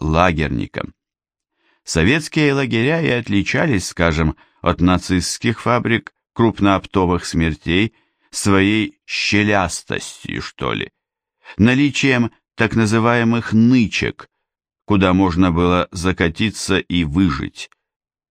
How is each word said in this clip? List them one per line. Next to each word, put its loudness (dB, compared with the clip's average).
лагерником. -2
Советские 0
лагеря -2
и -2
отличались, -2
скажем, 0
от -2
нацистских 0
фабрик -2
крупнооптовых 0
смертей -2
своей 0
щелястостью, -4
что -8
ли, -8
наличием 2
так -2
называемых 0
нычек, 2
куда 4
можно 2
было 0
закатиться -2
и -2
выжить, -2